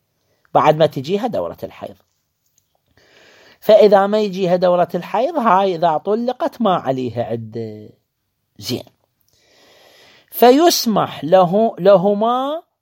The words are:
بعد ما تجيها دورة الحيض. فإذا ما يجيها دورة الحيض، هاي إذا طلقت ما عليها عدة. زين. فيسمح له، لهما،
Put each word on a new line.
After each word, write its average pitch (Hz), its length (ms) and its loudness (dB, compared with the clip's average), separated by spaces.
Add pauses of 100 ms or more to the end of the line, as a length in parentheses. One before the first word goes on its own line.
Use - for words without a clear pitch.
(540)
بعد 147 220 2
ما 156 100 2
تجيها 165 400 -6
دورة 90 360 -8
الحيض. - 340 -16 (1600)
فإذا 202 460 6
ما 214 140 -2
يجيها 185 360 -2
دورة 175 380 2
الحيض، 233 420 -4
هاي 196 380 0
إذا 160 220 0
طلقت 240 680 -6
ما 196 120 0
عليها 127 500 -4
عدة. 110 680 -12 (680)
زين. 104 260 -10 (1500)
فيسمح 240 920 2
له، 185 540 2
لهما، 208 840 0 (200)